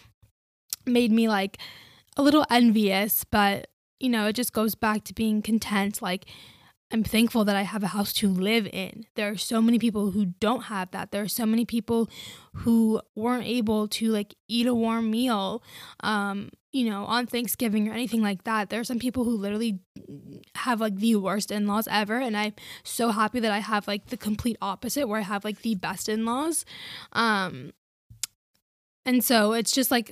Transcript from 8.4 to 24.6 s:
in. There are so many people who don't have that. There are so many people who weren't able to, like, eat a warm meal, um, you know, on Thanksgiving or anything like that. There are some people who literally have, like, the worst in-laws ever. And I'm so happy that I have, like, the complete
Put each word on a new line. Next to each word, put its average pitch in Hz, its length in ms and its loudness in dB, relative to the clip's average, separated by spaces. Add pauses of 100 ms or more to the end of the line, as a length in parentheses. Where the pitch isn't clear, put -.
in. - 380 -8 (100)
There 208 160 -2
are 208 60 -6
so 226 240 0
many 233 180 6
people 208 320 2
who 202 140 2
don't 220 380 0
have 196 280 -8
that. 190 200 -8
There 202 120 -4
are 208 40 -4
so 226 180 -2
many 220 200 2
people 233 440 0 (440)
who 226 480 4 (140)
weren't 240 300 -2
able 214 420 0
to, 220 240 -2
like, 208 240 -2 (120)
eat 233 200 0
a 247 80 2
warm 226 340 0
meal, 220 540 0 (380)
um, 202 480 -2 (220)
you 247 180 2
know, 202 160 -4
on 240 200 0
Thanksgiving 220 600 0
or 220 60 -6
anything 226 280 0
like 202 220 0
that. 214 260 -2
There 214 100 -2
are 240 40 -4
some 240 160 -4
people 247 240 -2
who 226 140 0
literally 202 420 -2 (760)
have, 233 260 -2
like, 214 160 0
the 226 180 4
worst 196 360 0
in-laws 208 380 0
ever. 208 300 0
And 240 160 -2
I'm 208 180 -2 (300)
so 233 280 -2
happy 214 280 0
that 220 120 0
I 202 80 0
have, 208 280 -2
like, 208 200 -6
the 240 100 -8
complete 214 440 -2